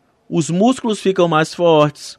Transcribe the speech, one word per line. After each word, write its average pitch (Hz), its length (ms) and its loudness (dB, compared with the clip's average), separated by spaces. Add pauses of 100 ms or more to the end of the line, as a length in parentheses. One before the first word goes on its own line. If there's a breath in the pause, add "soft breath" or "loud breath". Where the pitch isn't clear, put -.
(300)
os 165 200 -2
músculos 220 500 -2
ficam 185 280 0
mais 160 260 0
fortes, 156 640 0